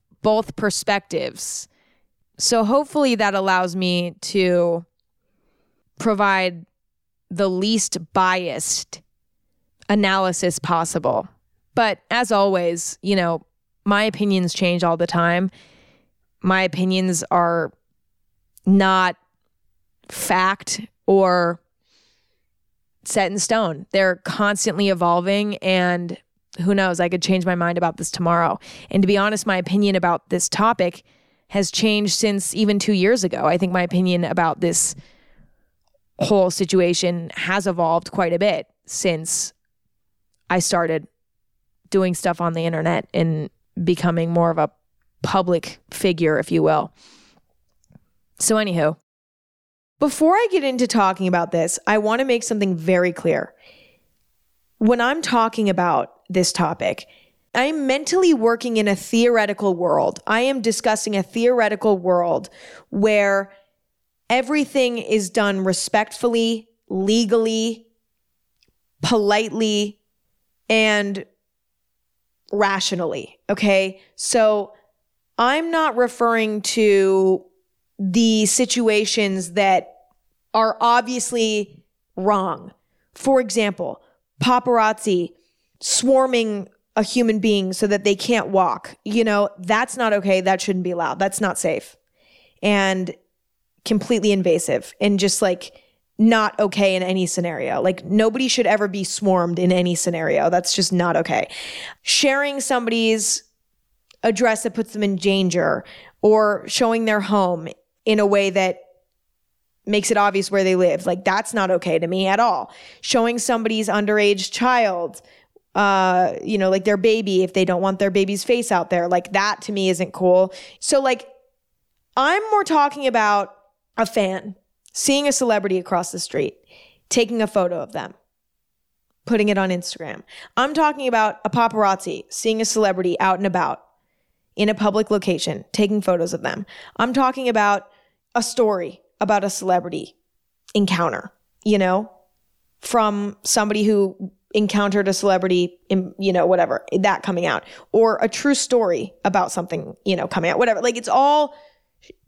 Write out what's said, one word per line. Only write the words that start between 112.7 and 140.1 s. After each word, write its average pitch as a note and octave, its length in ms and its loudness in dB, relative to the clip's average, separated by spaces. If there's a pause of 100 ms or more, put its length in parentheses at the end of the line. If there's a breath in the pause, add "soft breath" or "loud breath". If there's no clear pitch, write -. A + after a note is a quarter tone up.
Showing A#3 380 0
somebody's A3 500 -2
underage G#3 640 0
child, A3 720 0 (520 soft breath)
uh, F#3+ 680 2
you G#3+ 160 -2
know, F#3+ 100 2
like, F#3+ 160 0
their G#3 120 2
baby, G3+ 460 2
if F#3 120 -2
they F#3+ 100 2
don't F3+ 160 -2
want F#3+ 200 -2
their G3 100 2
baby's G3 340 -2
face A#3+ 260 0
out F#3 200 0
there, F3 180 0
like, F3+ 240 0
that G3 300 -2
to G#3+ 100 -10
me G3 160 0
isn't F3+ 240 -2
cool. F#3 400 4 (280 loud breath)
So, C#4+ 200 2
like, C4 280 -2 (880)
I'm D#4+ 340 2
more G#4 140 2
talking C#4+ 420 0
about G#3 480 0 (420)
a A3+ 100 0
fan G3+ 480 -4 (380)
seeing C#4+ 340 0
a C#4+ 60 2
celebrity G#3 440 0
across F3 360 -4
the F3+ 60 -10
street, - 360 -6 (540 soft breath)
taking A#3 340 0
a G#3+ 40 0
photo F3+ 340 -2
of - 120 -12
them, - 220 -10 (1120)
putting G#3+ 220 0
it G3+ 100 0
on F#3+ 120 0
Instagram. F3 520 -8 (340 loud breath)
I'm C4+ 160 0
talking D4 360 0
about A3 360 0
a A3 60 -2
paparazzi G#3+ 800 0
seeing A3 300 -4
a A3+ 40 -2
celebrity F#3+ 560 0
out F#3+ 180 2
and G3+ 80 -2
about F3 380 -4 (720)
in G#3 120 0
a G#3+ 60 0
public G#3+ 360 0
location, F#3 640 -2
taking G#3 280 0
photos F3 320 0
of F3 100 -6
them. G3 220 -6 (320 loud breath)
I'm A#3+ 160 -2
talking B3+ 360 0
about G#3 400 0 (460 soft breath)
a A#3+ 80 0
story G3+ 580 -2 (200)
about G#3 220 0
a G3 80 -2
celebrity F3+ 640 -4 (600)